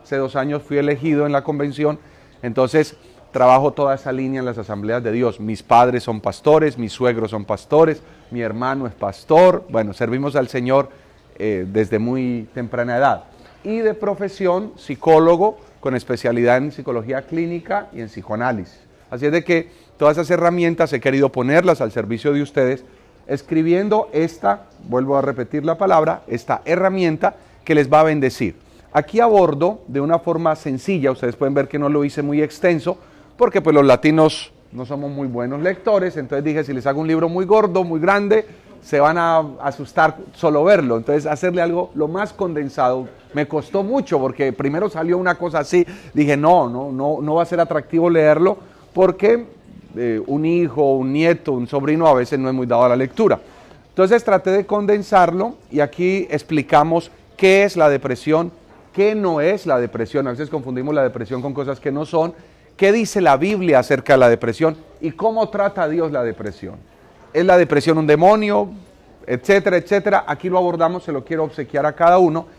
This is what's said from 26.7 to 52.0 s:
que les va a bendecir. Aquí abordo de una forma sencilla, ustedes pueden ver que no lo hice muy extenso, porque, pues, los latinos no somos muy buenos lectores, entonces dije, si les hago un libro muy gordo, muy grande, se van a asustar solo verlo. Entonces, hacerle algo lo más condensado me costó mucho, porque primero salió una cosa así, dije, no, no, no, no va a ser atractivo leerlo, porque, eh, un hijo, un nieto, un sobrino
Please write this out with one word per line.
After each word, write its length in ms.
que 100
les 180
va 100
a 20
bendecir. 540
Aquí 300
abordo 680
de 140
una 180
forma 360
sencilla, 540
ustedes 260
pueden 200
ver 120
que 120
no 100
lo 140
hice 180
muy 220
extenso, 560
porque, 240
pues, 120
los 120
latinos 680
no 140
somos 240
muy 180
buenos 340
lectores, 560
entonces 260
dije, 200
si 100
les 120
hago 160
un 60
libro 220
muy 160
gordo, 380
muy 160
grande, 460
se 180
van 180
a 220
asustar 560
solo 320
verlo. 320
Entonces, 280
hacerle 360
algo 340
lo 120
más 260
condensado 760
me 140
costó 340
mucho, 380
porque 340
primero 360
salió 280
una 180
cosa 240
así, 280
dije, 240
no, 320
no, 220
no, 300
no 140
va 80
a 20
ser 140
atractivo 500
leerlo, 480
porque, 540
eh, 320
un 180
hijo, 520
un 140
nieto, 420
un 140
sobrino 380